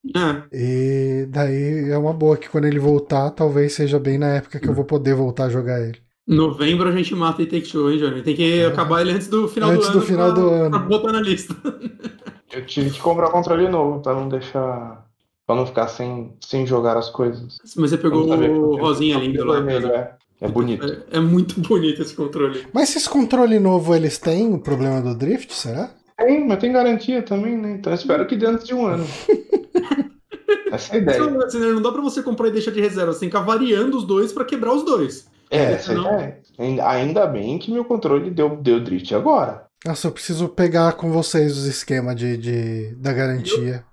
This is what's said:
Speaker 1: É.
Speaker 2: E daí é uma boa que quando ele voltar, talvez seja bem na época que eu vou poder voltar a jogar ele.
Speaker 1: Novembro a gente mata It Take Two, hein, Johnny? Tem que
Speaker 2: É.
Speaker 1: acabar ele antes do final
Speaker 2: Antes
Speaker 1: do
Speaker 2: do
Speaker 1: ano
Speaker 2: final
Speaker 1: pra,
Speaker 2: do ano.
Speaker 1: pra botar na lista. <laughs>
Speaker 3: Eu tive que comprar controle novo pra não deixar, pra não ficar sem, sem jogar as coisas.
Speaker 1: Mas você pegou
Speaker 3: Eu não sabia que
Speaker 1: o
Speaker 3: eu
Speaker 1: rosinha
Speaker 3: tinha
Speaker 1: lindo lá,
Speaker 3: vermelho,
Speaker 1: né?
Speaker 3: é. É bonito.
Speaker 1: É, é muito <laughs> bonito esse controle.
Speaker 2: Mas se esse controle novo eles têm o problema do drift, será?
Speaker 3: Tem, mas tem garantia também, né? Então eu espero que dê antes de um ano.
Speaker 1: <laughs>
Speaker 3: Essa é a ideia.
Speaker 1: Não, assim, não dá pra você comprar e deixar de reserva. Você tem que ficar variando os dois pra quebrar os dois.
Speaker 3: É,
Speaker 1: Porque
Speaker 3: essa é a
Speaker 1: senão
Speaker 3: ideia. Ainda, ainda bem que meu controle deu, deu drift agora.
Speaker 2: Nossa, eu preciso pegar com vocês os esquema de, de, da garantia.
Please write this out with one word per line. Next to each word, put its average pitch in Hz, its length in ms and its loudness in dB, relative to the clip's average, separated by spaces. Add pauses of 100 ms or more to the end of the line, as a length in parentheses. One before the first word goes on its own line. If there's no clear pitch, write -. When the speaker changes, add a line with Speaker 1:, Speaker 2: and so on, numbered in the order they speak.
(140)
Speaker 1:
É. 151 360 0
Speaker 2:
E 131 760 0
daí 143 600 -2
é 147 80 0
uma 151 160 0
boa 156 240 4
que - 120 -14
quando 147 160 0
ele 147 140 2
voltar, 143 520 2
talvez 143 420 2
seja 147 260 0
bem 135 180 0
na 147 180 0
época 139 240 -6
que - 80 -4
eu - 60 2
vou 139 120 0
poder 139 280 0
voltar 131 320 0
a 127 40 -2
jogar 123 320 -2
ele. 113 200 -8 (240)
Speaker 1:
Novembro 156 640 2
a 175 60 2
gente 180 200 0
mata 165 280 0
It 160 120 -2
Take 165 160 -4
Two, 147 220 0
hein, 156 80 2
Johnny? 131 220 -2
Tem 147 140 0
que 170 260 2
Speaker 2:
É. 170 60 4
Speaker 1:
acabar 165 340 0
ele 180 100 2
antes 190 160 -2
do 214 220 2
final 214 220 2
Speaker 2:
Antes 196 160 4
Speaker 1:
do 202 60 0
Speaker 2:
do 196 60 6
Speaker 1:
ano - 80 0
Speaker 2:
final 175 260 4
Speaker 1:
pra, 185 80 4
Speaker 2:
do 180 80 6
ano. 165 220 4
Speaker 1:
pra 165 80 0
botar 214 320 0
na 220 100 0
lista. 196 340 -2
<laughs> - 960 -12
Speaker 3:
Eu 127 120 -10
tive 139 260 -2
que - 80 -10
comprar 170 320 2
controle 175 360 2
novo 147 340 0
pra 135 120 -2
não 135 160 -4
deixar, 127 760 -6 (400)
pra 117 100 0
não 127 100 0
ficar 117 220 -2
sem, 120 520 -8
sem 131 280 -4
jogar 117 280 2
as 117 140 -2
coisas. 120 480 -4 (180)
Speaker 1:
Mas 156 140 2
você 160 80 2
pegou 160 240 2
Speaker 3:
Eu 160 60 2
não 160 80 2
sabia 160 140 4
que 156 100 2
Speaker 1:
o 151 180 2
Speaker 3:
eu 143 60 -2
Speaker 1:
rosinha 151 340 2
Speaker 3:
tinha 131 100 0
Speaker 1:
lindo 127 160 -2
lá, 123 120 2
Speaker 3:
vermelho, 131 320 0
Speaker 1:
né? 120 220 -2 (320)
Speaker 3:
é. - 40 -8
É - 20 -2
bonito. 117 380 -2
Speaker 1:
É, - 320 -6
é - 20 4
muito 175 400 2
<laughs> 170 80 0
bonito 160 360 2
esse - 120 -8
controle. 143 560 -2
Speaker 2:
Mas 269 180 2
se 330 100 -4
esse - 100 -4
controle 240 500 4
novo 180 360 4
eles 156 240 2
têm 196 340 2
o 160 60 -2
problema 131 420 0
do 123 140 -2
drift, 156 380 -2
será? 135 360 -8 (260)
Speaker 3:
Tem, 277 320 2
mas 196 120 2
tem 240 120 0
garantia 247 520 2
também, 214 340 -2
né? 208 140 -6
Então 196 200 -4
eu 170 60 0
espero 277 300 0
que 262 100 -2
dê 208 80 2
antes 226 220 0
de 254 80 -4
um 247 100 0
ano. 170 180 -2 (240)
Speaker 1:
<laughs> - 1400 -2
Speaker 3:
Essa - 240 -6
é 226 40 4
a - 20 2
ideia. 147 180 2
Speaker 1:
Não, 277 240 2
assim, 233 160 -4
não 226 220 2
dá 233 100 0
pra 269 100 -4
você 277 220 -4
comprar 233 240 -2
e 220 40 2
deixar 214 200 -2
de 208 100 -2
reserva. 185 320 0
Você 160 80 -8
tem 180 80 -4
que 170 80 -6
ficar 180 80 0
variando 226 520 2
os 220 80 -4
dois 202 260 0
pra 254 140 -4
quebrar 233 280 -2
os 294 100 0
dois. 233 440 -2 (220)
Speaker 3:
É, 147 100 0
Speaker 1:
Porque 139 160 2
Speaker 3:
essa - 160 -6
é 175 40 2
a - 20 0
Speaker 1:
senão 185 160 0
Speaker 3:
ideia. 156 260 -4 (200)
Ainda, 127 300 0
ainda 147 380 2
bem 127 320 -4
que - 120 -8
meu 240 140 -2
controle 175 440 0
deu, 151 280 0
deu 123 220 4
drift 92 340 -4
agora. 196 520 0 (200)
Speaker 2:
Nossa, 165 220 -4
eu 151 40 0
preciso 170 380 -6
pegar 170 440 4
com 165 180 -4
vocês 156 460 2
os 139 80 -4
esquema 131 500 -2
de, 120 220 -2
de, 113 580 -4
da 131 180 -4
garantia. 127 800 -2